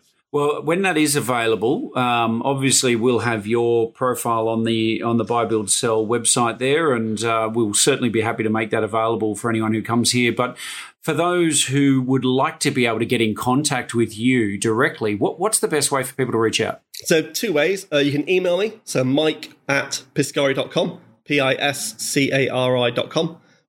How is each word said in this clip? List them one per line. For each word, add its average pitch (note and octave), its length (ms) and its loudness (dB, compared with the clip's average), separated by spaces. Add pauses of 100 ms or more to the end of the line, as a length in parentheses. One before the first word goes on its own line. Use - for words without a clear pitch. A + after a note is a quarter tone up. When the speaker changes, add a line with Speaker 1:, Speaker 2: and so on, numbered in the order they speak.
(320)
Speaker 1:
Well, C#3+ 300 0
when E3+ 220 0
that F#3 120 0
is D3 200 2
available, A#2 800 0
um, A#2+ 460 0
obviously C3+ 520 2
we'll A#2 240 2
have A2 280 -2
your A#2 440 0
profile A#2 560 -2
on A2+ 160 0
the, A2+ 380 0
on A#2 160 0
the A2+ 60 0
Buy, A#2 220 0
Build, G#2+ 260 -2
Sell A2 340 0
website A#2 540 0
there, C#3 340 0
and, A2 300 -2
uh, A2+ 280 0
we'll A2 220 0
certainly B2 360 2
be G#2+ 120 0
happy A2+ 220 -2
to G#2+ 80 0
make A2+ 180 -2
that A2 140 0
available A2 520 0
for A#2+ 140 -4
anyone A2 240 0
who A2 80 0
comes A2+ 300 0
here. A#2+ 200 2
But B2 240 -2 (460)
for D#3+ 140 -2
those E3+ 500 2
who C3+ 380 2
would B2+ 220 0
like C3+ 340 0
to D3 100 0
be C3 160 2
able A2 140 0
to A2+ 80 0
get A#2 140 2
in A2 120 2
contact B2+ 640 -2
with G#2+ 200 0
you A2 440 0
directly, A2+ 560 0
what, B2+ 240 -2
what's G3 220 0
the A3 60 -2
best D3 240 0
way C3+ 120 0
for B2+ 100 -10
people A#2 200 -2
to A2+ 40 2
reach A2 240 2
out? G#2 200 -4 (240)
Speaker 2:
So D#3+ 180 4
two G3+ 280 -4
ways. E3 400 0
Uh, D3 60 2
you C#3+ 140 2
can D3 180 -2
email F3+ 280 2
me, G#3+ 160 -2 (100)
so C#3 200 -2
mike D3 500 0 (140)
at - 360 -2 (100)
piscari C#3 400 0
dot C3+ 160 -4
com, E3+ 300 -2 (260)
P D3 140 2
I C3 140 4
S - 440 -2
C - 340 0
A C3+ 180 2
R B2+ 280 0
I A#2+ 140 2
dot B2 180 -4
com, E3+ 300 -2 (300)